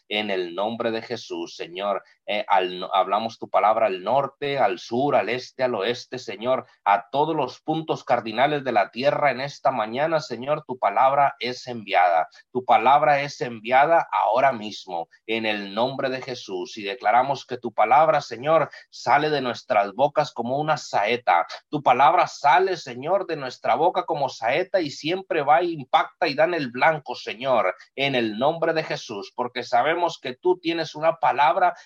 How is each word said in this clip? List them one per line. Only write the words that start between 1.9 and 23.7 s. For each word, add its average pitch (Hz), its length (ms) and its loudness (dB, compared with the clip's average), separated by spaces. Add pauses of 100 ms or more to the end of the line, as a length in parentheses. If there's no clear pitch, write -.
eh, 104 220 -4
al, 92 460 0
hablamos 98 440 0
tu - 120 -14
palabra 110 380 4
al 95 140 -2
norte, 139 560 -2
al 101 220 0
sur, 131 360 0
al 104 140 2
este, 127 340 -6
al 123 120 0
oeste, 120 420 -4
Señor, 117 480 -4 (200)
a 101 240 2
todos 156 260 0
los 131 240 -4
puntos 156 460 -4
cardinales 117 400 0
de 143 260 0
la 104 200 2
tierra 143 400 0
en 123 100 -4
esta 143 300 -2
mañana, 127 480 -2
Señor, 135 480 -6
tu 131 100 -8
palabra 131 640 2
es 123 280 -8
enviada. 92 640 0 (220)
Tu 127 120 -4
palabra 139 580 4
es 143 200 -6
enviada 127 720 2
ahora 107 420 2
mismo 98 560 -10 (160)
en 110 200 -4
el 104 280 -4
nombre 131 360 -2
de 127 120 -6
Jesús 104 560 -10
y 107 60 -10
declaramos 113 640 0
que 120 120 -8
tu 113 160 -8
palabra, 143 480 4
Señor, 143 480 0 (200)
sale 147 400 2
de 147 120 0
nuestras 110 520 -2
bocas 143 380 0
como 120 260 -4
una 151 200 -2
saeta. 107 720 0 (220)
Tu 147 120 -4
palabra 143 460 6
sale, 180 500 2
Señor, 151 480 -4
de 170 100 -6
nuestra 127 400 -2